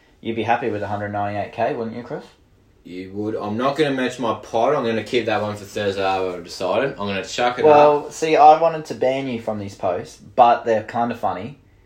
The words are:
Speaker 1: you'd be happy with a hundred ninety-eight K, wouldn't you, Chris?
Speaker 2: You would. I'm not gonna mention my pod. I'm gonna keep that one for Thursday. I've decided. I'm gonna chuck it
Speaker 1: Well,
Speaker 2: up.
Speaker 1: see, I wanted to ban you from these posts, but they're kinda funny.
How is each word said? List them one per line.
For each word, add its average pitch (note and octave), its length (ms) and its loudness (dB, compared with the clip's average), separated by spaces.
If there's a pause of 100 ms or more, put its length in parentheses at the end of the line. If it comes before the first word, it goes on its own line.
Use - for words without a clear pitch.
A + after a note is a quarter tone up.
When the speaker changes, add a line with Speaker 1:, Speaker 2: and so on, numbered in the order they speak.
(220)
Speaker 1:
you'd A2 140 -6
be A2 80 -4
happy A#2 260 0
with G#2 140 -4
a G2 40 -6
hundred G2+ 240 -6
ninety-eight G2+ 420 -6
K, A#2 220 -2
wouldn't A2 200 -8
you, A#2 80 -10
Chris? E3 220 -12 (580)
Speaker 2:
You F#2 300 -12
would. G#2+ 220 -6
I'm G#2 220 -6
not C#3 200 0
gonna D3 180 2
mention B2+ 280 -4
my A2+ 120 -2
pod. A#2+ 400 0
I'm B2+ 100 -2
gonna A2+ 180 -2
keep A2+ 240 -2
that G#2+ 140 0
one G#2 140 -4
for G2 100 -14
Thursday. G2 380 -4
I've F#2 400 -2
decided. F#2+ 480 -2
I'm G2+ 160 -8
gonna F#2+ 180 -4
chuck B2 340 -2
it D3+ 60 4
Speaker 1:
Well, D3 420 6
Speaker 2:
up. - 40 -14
Speaker 1:
see, D#3+ 240 0
I D#3 260 10
wanted D#3+ 240 0
to B2+ 100 -8
ban C3+ 320 0
you A#2 140 -4
from A2 180 -6
these G2 160 -10
posts, - 420 -6
but - 460 4
they're A2 200 0
kinda A#2+ 320 -4
funny. F#2+ 440 -6 (260)